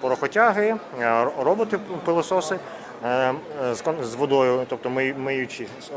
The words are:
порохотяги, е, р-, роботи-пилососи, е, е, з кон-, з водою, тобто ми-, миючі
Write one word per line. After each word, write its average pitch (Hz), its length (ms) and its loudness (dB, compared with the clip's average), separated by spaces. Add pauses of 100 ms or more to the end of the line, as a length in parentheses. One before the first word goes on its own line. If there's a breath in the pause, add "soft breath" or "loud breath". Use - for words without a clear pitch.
порохотяги, 208 760 4 (240)
е, 120 40 0
р-, 117 340 4
роботи-пилососи, 185 1200 0 (480 loud breath)
е, 127 300 2 (300)
е, 123 100 0
з 110 80 -8
кон-, 160 220 -2
з 113 100 -6
водою, 131 540 4
тобто 123 220 -4
ми-, 131 240 0
миючі 131 520 -6 (300)